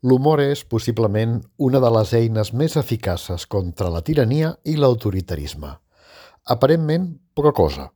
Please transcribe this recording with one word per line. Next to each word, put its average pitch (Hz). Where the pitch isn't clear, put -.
L'humor 135
és, 143
possiblement, 113
una 135
de 120
les 113
eines 110
més 151
eficaces 95
contra 90
la 82
tirania 151
i 165
l'autoritarisme. 92
Aparentment, 156
poca 147
cosa. 78